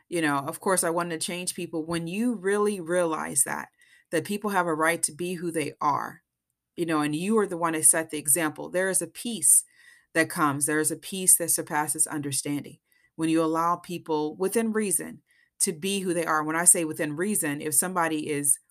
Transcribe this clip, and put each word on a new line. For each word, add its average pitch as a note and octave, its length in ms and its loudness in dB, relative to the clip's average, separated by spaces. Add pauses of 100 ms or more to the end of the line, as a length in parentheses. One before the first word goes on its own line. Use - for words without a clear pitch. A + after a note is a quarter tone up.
you E3+ 120 0
know, D3 160 2
of C#3 220 -6
course, F#3+ 240 2
I F3 60 2
wanted E3+ 320 -2
to - 40 -4
change F3+ 300 -6
people, D#3+ 300 -6
when E3 220 -2
you A3 280 0
really G3+ 460 0
realize D#3+ 640 0
that, - 260 -4 (420)
that D#3+ 140 0
people G#3 240 -4
have F3+ 180 2
a E3 60 0
right E3 300 2
to - 80 -2
be F3 240 -6
who E3 160 -6
they D#3 280 -4
are, C#3+ 420 -2 (540)
you E3+ 100 -2
know, D#3 160 0
and D3 140 -2
you G3 220 2
are G3+ 100 4
the F#3 100 -6
one E3 160 0
that D#3 120 0
set D#3+ 240 4
the D3+ 80 -6
example, D3 520 0
there F#3 200 0
is F3+ 120 0
a E3+ 60 -6
peace F#3 560 2 (500)
that D#3+ 160 2
comes, C#3+ 360 0
there D3+ 140 2
is D#3 120 2
a D#3 60 -6
peace F#3 400 2
that E3 140 -2
surpasses D#3 560 0
understanding C#3+ 720 -4 (360)
when D#3+ 140 0
you E3 140 4
allow E3 320 2
people E3 600 -4
within A3 380 0
reason F#3 480 -2 (380)
to G3 120 0
be F#3 280 -2
who F3+ 160 0
they E3+ 100 0
are. D#3 180 2
When D#3 120 -2
I E3+ 100 2
say F#3 180 6
within D#3 320 -2
reason, E3 460 -2
if D#3 140 -4
somebody E3 540 0
is C#3+ 280 0 (140)